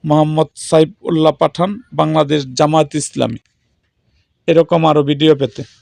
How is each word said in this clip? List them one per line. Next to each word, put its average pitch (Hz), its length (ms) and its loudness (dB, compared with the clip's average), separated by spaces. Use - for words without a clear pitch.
মোহাম্মদ 156 460 0
সাইফুল্লাহ 160 720 0
পাঠান, 170 300 -2
বাংলাদেশ 156 480 0
জামায়াত 151 360 2
ইসলামী। 127 460 -6
এরকম 165 380 2
আরও 151 160 2
ভিডিও 147 340 2
পেতে 135 260 -6